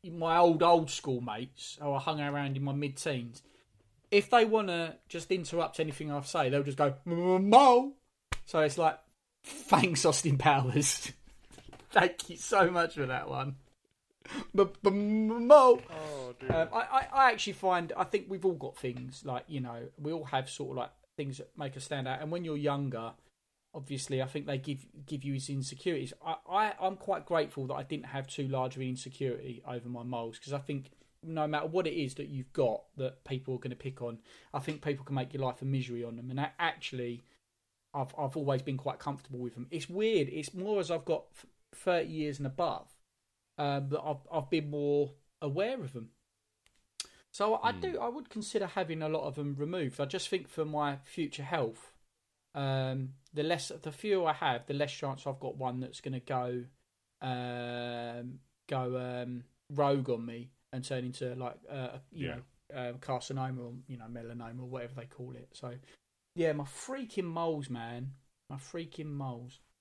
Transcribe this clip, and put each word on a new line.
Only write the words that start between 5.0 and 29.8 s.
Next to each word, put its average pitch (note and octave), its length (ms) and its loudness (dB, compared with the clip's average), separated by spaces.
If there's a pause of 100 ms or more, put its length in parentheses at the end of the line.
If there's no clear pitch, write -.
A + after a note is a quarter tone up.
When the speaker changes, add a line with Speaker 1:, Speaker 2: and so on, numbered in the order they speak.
Speaker 1:
just E3+ 220 -6
interrupt E3+ 480 -2
anything D3+ 320 -4
I C#3+ 100 -2
say, C3+ 280 2
they'll C#3+ 140 4
just C#3 140 -4
go, C#3+ 160 4 (140)
"M-, F3 60 0 (220)
m-, G3 140 4
Mo." C4 440 10 (520)
So E3 140 0
it's C#3+ 180 4
like, D#3+ 220 2 (440)
thanks, E3 600 4
Austin C#3+ 320 4
Powers. C#3 760 4 (400)
<laughs> - 400 -20
Thank F#3 380 4
you E3+ 80 -12
so F#3+ 340 4
much E3+ 240 0
for C#3+ 120 -2
that B2+ 220 -4
one. C3+ 260 -4 (1000)
M-, F#3+ 120 6 (160)
m-, G#3 460 4
m-, A#3 160 0
Mo. C4 320 12 (100)
Speaker 2:
Oh, D3 500 -8
dear. C3 140 -4
Speaker 1:
Um, E3 200 6
I, - 60 2
I, C4 340 2
I C4 180 10
actually G#3 220 -2
find, F3 440 2
I F#3 60 2
think F#3+ 260 0
we've F#3+ 160 -4
all F#3 80 6
got C3 240 -8
things, B2+ 480 -8
like, B2+ 220 -6
you C#3+ 140 -6
know, A#2+ 180 -8 (180)
we D3+ 140 -4
all D#3 140 -4
have C3 240 0
sort C3+ 220 -8
of, C3 60 -6
like, A#2+ 140 -4 (260)
things C#3 220 -6
that - 180 -14
make C3+ 200 -8
us C3+ 80 -10
stand C3+ 220 -4
out. C3 140 -4
And D#3 100 -6
when F3 140 -4
you're D#3 120 -2
younger, C#3 560 -2 (600)
obviously, C3+ 480 -4
I C3 60 0
think C#3+ 180 -6
they C#3 140 -2
give, C3+ 260 -6 (220)
give C#3+ 160 -6
you C#3 100 -4
his C3+ 160 -4
insecurities. C3+ 640 -4 (100)
I, D#3+ 120 -4 (120)
I, G3+ 320 2
I'm F#3 180 0
quite E3+ 280 -2
grateful D3 420 0
that C3+ 80 -4
I C3+ 80 -4
didn't C#3+ 240 -8
have C3+ 200 -6
too C#3 200 -4
large C3 280 0
of C3 80 -8
an B2+ 60 -2
insecurity B2+ 800 -6
over A#2+ 220 -8